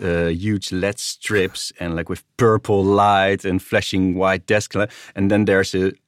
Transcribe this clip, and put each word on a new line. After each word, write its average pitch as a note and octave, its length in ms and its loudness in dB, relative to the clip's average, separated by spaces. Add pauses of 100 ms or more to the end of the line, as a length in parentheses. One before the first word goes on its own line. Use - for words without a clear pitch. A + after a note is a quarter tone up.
uh, E2+ 320 -2
huge G2 380 -4
led F#2+ 260 -2
strips - 840 -4
and, E2+ 160 -6
like, E2+ 140 -6
with F2+ 140 -10 (140)
purple A2 460 2
light G2 600 2
and F#2 160 -2
flashing F#2+ 540 -2
white F#2+ 320 0
desk G#2 260 0
li-, G#2 140 -2 (280)
and G2 140 0
then G#2 160 2
there's G2 300 2
a F#2+ 180 0 (140)